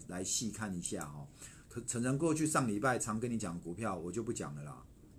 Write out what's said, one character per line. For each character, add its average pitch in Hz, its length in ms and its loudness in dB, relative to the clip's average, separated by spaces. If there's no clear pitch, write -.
来 90 160 -2
细 107 260 0
看 101 240 -2
一 87 60 -2
下 87 240 -2
哦。 73 240 -8
可， - 140 -8
成 117 200 0
成 131 140 4
过 160 160 6
去 156 140 4
上 139 200 4
礼 104 140 2
拜 123 180 6
常 110 220 0
跟 120 100 2
你 117 80 2
讲 87 220 -2
股 85 140 -6
票， 101 240 -2
我 85 120 -4
就 110 120 0
不 98 100 0
讲 73 220 -2
了 73 80 -6
啦。 67 200 -10